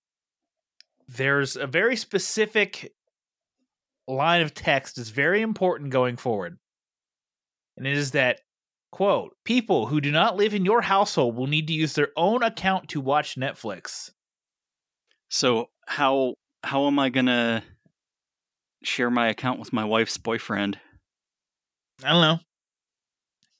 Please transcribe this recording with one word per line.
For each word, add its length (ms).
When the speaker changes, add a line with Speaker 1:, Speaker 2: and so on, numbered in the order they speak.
Speaker 1:
there's 480
a 100
very 300
specific 960
line 340
of 120
text 440
is 120
very 320
important 480
going 260
forward. 420
And 100
it 120
is 140
that, 280
quote, 500
"People 440
who 120
do 120
not 260
live 160
in 100
your 180
household 540
will 120
need 200
to 60
use 220
their 200
own 280
account 460
to 120
watch 340
Netflix." 760
Speaker 2:
So 400
how, 480
how 260
am 120
I 80
gonna 560
share 260
my 200
account 300
with 120
my 140
wife's 320
boyfriend? 600
Speaker 1:
I 80
don't 100
know. 180